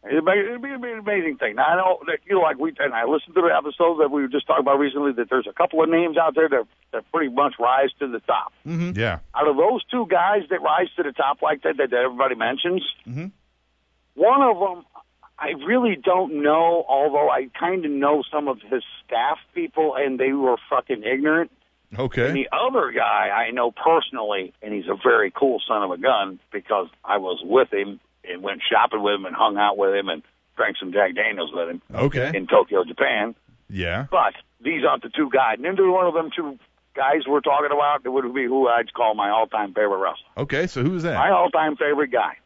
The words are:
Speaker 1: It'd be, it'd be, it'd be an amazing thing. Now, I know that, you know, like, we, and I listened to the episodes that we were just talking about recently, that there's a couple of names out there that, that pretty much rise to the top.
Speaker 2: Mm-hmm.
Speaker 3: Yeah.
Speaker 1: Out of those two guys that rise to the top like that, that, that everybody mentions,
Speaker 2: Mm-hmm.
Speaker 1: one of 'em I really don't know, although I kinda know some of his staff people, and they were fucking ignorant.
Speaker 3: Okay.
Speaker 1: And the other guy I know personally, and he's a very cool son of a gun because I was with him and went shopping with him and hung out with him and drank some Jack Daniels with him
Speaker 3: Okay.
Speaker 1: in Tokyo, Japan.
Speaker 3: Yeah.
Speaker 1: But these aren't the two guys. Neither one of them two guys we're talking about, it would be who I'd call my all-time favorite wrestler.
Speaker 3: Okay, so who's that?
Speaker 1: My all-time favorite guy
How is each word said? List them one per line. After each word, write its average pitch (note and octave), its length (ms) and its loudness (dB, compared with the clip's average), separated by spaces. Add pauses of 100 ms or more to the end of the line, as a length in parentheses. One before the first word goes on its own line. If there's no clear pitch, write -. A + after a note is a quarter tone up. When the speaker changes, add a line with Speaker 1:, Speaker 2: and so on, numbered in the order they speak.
Speaker 1:
It'd D3+ 200 0
be, F#3 80 2
it'd A3 280 -2
be, C#4 60 -12
it'd C4+ 140 -10
be A#3+ 100 -10
an A3 80 -10
amazing F#3+ 380 -4
thing. G#2+ 180 -4
Now, B2+ 80 0
I D#3+ 140 2
know F#3 300 2
that, D#3+ 100 -2 (100)
you G3 80 0
know, F#3 60 4
like, D#3 180 2
we, D#3 180 -2
and C#3 160 0
I A#2 120 0
listened D#3 300 -2
to F#3 60 4
the D#3+ 140 4
episodes D#3+ 440 0
that C#3+ 120 4
we C#3+ 100 0
were C3+ 60 0
just C3+ 200 -2
talking D3 120 2
about C#3 180 4
recently, C#3+ 360 0
that A#2 160 -4
there's B2+ 180 0
a - 60 -14
couple E3 280 0
of D#3+ 60 4
names E3 300 2
out D#3+ 180 2
there D#3+ 140 4
that, B2 160 0 (260)
that A2+ 220 -8
pretty D3+ 200 -2
much C3+ 240 2
rise B2+ 300 2 (120)
to C#3 100 -4
the A#2 100 -6
top. - 320 -2 (160)
Speaker 2:
Mm-hmm. E3+ 320 -4
Speaker 3:
Yeah. G2 200 -2 (140)
Speaker 1:
Out D3 140 2
of C#3+ 80 2
those G#3 300 2
two B3 260 -4
guys F#3+ 380 2
that F3 120 -2
rise D#3+ 260 0 (100)
to F3 60 -2
the C#3+ 100 -4
top C#3+ 280 -2
like D3+ 200 -2
that, D#3 160 -2
that, C3 140 0
that B2 120 2
everybody B2+ 320 0
mentions, C3+ 480 -2 (240)
Speaker 2:
Mm-hmm. C#3+ 200 -10 (880)
Speaker 1:
one A#3+ 260 6
of A#3 160 4 (200)
'em D#3+ 80 -20 (540)
I D3 120 -6 (140)
really A#3 300 2
don't D#3 480 0
know, E3 440 2
although C#3+ 420 2
I C3+ 180 0 (120)
kinda F3 300 -2
know C#3+ 420 2
some D3 160 -4
of A#2+ 140 -6
his A2+ 220 -4 (220)
staff B2+ 340 -2 (160)
people, D#3 400 -2
and C3 240 -2
they C3+ 120 0
were C3 260 2 (120)
fucking B2 340 -2
ignorant. D3 480 0 (460)
Speaker 3:
Okay. B2+ 300 -2
Speaker 1:
And D#3 80 -2
the C3+ 160 -2
other G#3 400 0
guy G#2+ 380 0
I A2+ 220 -2
know A#2+ 200 0
personally, A2 880 0
and G#2+ 120 -10
he's F#2 140 -6
a G2 80 0
very G#2+ 360 4
cool B2+ 360 2
son G#2+ 160 -2
of F#2 80 -4
a F2 60 -6
gun G2 420 0 (120)
because G2+ 360 -2 (160)
I G2+ 140 -2
was F#2 260 -4
with A2+ 300 2
him G2+ 260 -4 (280)
and F2+ 140 -12
went G2 280 -8
shopping A2 320 2
with G#2 140 0
him F#2+ 100 -8
and E2+ 100 -10
hung G#2+ 220 2
out G#2 200 2
with G2 180 2
him G2 140 -2
and D#2+ 140 -6 (320)
drank G#2+ 220 -2
some F#2 160 -10
Jack F#2+ 220 2
Daniels G2 380 -4
with E2+ 160 -4
him E2+ 120 -10 (120)
Speaker 3:
Okay. C3 420 -2
Speaker 1:
in F#2+ 120 -6
Tokyo, G2 360 4
Japan. A#2 520 -2 (340)
Speaker 3:
Yeah. F#2 420 -4
Speaker 1:
But C#3 220 2 (280)
these C#3+ 240 -4
aren't C#3 180 0
the A#2 60 -12
two D3 200 -2
guys. A#2+ 300 2
Neither F#3+ 300 2
one F#3 160 2
of E3+ 80 2
them D#3+ 220 -2
two C#3+ 240 -8 (360)
guys C#3 320 0
we're C#3+ 140 2
talking C#3+ 300 0
about, D3 340 2
it B2+ 40 -4
would B2+ 260 -2
be C3+ 100 -2
who C3 220 2
I'd A#2 260 2
call A2 220 2
my G2+ 160 0
all-time A2 420 0
favorite G#2 240 2
wrestler. F#2 300 -4 (100)
Speaker 3:
Okay, C#3+ 300 -2
so B2+ 160 -4
who's E3+ 200 0
that? E3 120 -2
Speaker 1:
My D3+ 160 2
all-time D#3+ 440 2
favorite D3 360 0
guy G#2+ 340 0